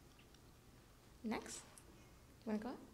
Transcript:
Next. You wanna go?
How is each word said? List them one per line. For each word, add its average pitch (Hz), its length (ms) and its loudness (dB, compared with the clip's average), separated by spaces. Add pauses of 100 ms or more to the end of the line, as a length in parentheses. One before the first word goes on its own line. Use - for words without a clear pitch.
(1200)
Next. - 380 6 (840)
You 220 60 6
wanna 214 80 10
go? 226 100 2 (240)